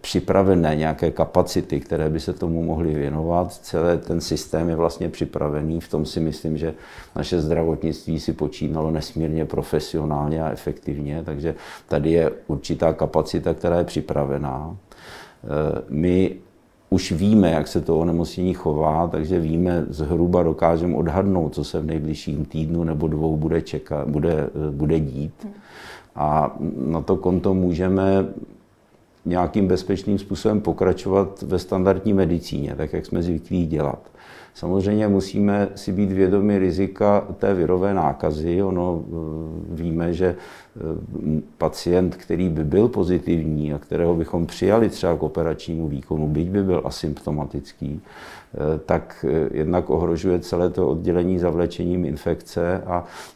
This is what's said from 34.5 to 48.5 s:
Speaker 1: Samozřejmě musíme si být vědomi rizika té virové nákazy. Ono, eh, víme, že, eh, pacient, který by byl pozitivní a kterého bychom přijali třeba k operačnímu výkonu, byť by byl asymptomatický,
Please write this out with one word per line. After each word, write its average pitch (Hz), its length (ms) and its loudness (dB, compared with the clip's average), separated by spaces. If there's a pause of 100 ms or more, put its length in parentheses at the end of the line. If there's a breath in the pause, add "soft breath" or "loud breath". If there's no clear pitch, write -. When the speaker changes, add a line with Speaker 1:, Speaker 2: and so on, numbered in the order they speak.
Speaker 1:
Samozřejmě 98 540 0
musíme 101 640 2
si - 180 -6
být 95 200 0
vědomi 98 460 4
rizika 95 720 2 (100)
té 98 160 2
virové 90 400 2
nákazy. 82 680 0
Ono, 90 440 0
eh, - 60 -10 (600)
víme, 82 400 -2
že, 90 120 2 (500 loud breath)
eh, - 40 -12 (800)
pacient, 87 580 0
který 87 320 -2
by 80 160 -2
byl 95 240 4
pozitivní 82 840 0
a 73 60 -4
kterého 82 360 0
bychom 85 320 -2
přijali 104 420 2
třeba 85 280 0
k 73 60 -2
operačnímu 80 640 -2
výkonu, 76 400 -4
byť 76 200 0
by 98 140 2
byl 92 220 2
asymptomatický, 73 1160 -6 (540 loud breath)